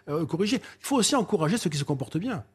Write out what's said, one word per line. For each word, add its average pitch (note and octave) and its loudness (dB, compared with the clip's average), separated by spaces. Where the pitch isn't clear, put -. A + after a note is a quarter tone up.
euh, D#3 0
corriger. G3+ 0
Il - -8
faut C#4 2
aussi A#3+ 4
encourager F#3+ 2
ceux F3 -2
qui D3 -4
se C#3+ -2
comportent C#3 -4
bien. F#3+ -4